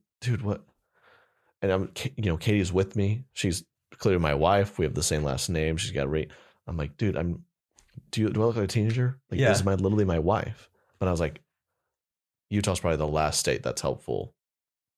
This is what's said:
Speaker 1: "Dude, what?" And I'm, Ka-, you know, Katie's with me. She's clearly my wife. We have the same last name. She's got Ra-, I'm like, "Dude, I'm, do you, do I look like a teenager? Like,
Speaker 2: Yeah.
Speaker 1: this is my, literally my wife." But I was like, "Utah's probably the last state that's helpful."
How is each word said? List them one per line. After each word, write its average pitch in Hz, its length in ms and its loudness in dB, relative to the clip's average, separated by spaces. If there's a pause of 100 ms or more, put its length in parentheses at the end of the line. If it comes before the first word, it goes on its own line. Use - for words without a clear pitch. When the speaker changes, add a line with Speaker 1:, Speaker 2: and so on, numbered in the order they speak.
(220)
Speaker 1:
"Dude, 120 220 -2
what?" 101 200 -4 (1000)
And 98 100 2
I'm, 95 160 0
Ka-, - 280 -8
you 107 140 -4
know, 80 60 0
Katie's 98 360 0
with 95 240 2
me. 107 360 0
She's - 320 -2 (340)
clearly 92 220 2
my 76 140 2
wife. 98 440 2
We 85 60 2
have 67 100 -2
the 73 80 -2
same 76 220 0
last 65 240 -2
name. 80 300 0
She's 90 140 -6
got 69 180 -2
Ra-, 78 140 -2 (420)
I'm 85 100 -6
like, 73 220 -6
"Dude, 104 180 0
I'm, 85 280 -4 (680)
do 110 120 -4
you, 107 80 2
do 107 120 0
I 113 40 4
look 117 100 2
like 104 80 0
a 95 40 -2
teenager? 120 500 0 (120)
Like, - 100 -2
Speaker 2:
Yeah. 127 80 4
Speaker 1:
this 98 100 4
is 95 60 0
my, 98 100 4
literally 98 300 2
my 85 140 2
wife." 101 500 -2 (300)
But 92 100 0
I - 20 2
was 85 100 0
like, 78 200 -2 (1080)
"Utah's 101 300 0
probably 82 160 0
the 76 100 0
last 76 320 0
state 65 240 -2
that's - 200 -6
helpful." 64 520 -6 (640)